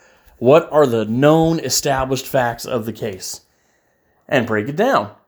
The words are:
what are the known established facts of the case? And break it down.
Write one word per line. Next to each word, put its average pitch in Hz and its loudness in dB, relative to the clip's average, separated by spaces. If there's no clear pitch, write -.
what 147 4
are 147 4
the 117 0
known 156 2
established 131 -4
facts 120 -2
of 113 -4
the 113 -8
case? 104 -12
And 120 0
break 107 -2
it 143 -8
down. 180 0